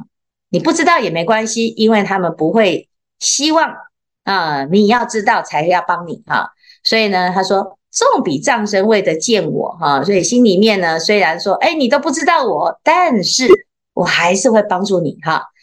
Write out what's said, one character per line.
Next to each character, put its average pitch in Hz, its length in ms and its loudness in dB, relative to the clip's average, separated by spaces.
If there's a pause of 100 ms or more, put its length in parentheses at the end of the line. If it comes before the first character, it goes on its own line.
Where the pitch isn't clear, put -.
(500)
你 175 100 0
不 320 140 0
知 330 100 -2
道 339 160 4
也 208 100 -2
没 165 140 -4
关 220 240 0
系， 226 200 -2
因 220 220 0
为 208 140 2
他 190 160 -2
们 165 160 -4
不 156 160 -2
会 196 380 0 (300)
希 302 320 -2
望， 311 220 0 (500)
啊， 160 420 -2
你 196 220 4
要 233 180 2
知 220 180 -6
道 208 180 2
才 160 240 -4
要 175 220 2
帮 170 200 -4
你 151 180 -12
哈。 135 260 -2 (320)
所 226 160 0
以 220 80 2
呢， 185 260 0
他 196 100 0
说 190 340 -2 (140)
：“纵 480 300 2
彼 - 180 -2
障 226 280 0
身， 196 180 0
未 214 160 2
得 180 140 0
见 175 340 -2
我。” - 300 -6
哈， 143 240 0
所 190 100 0
以 185 80 2
心 247 220 2
里 190 140 4
面 208 240 2
呢， 165 180 -2
虽 208 180 0
然 170 220 0
说 196 140 -2 (100)
：“哎， 330 100 0
你 294 140 -2
都 285 120 2
不 302 120 -4
知 302 140 -4
道 320 180 2
我， 175 400 -2
但 311 400 2
是 254 240 0 (460)
我 - 100 -2
还 175 320 0
是 226 160 0
会 220 120 2
帮 185 200 -4
助 196 160 0
你 160 220 -6
哈。 156 240 -4 (180)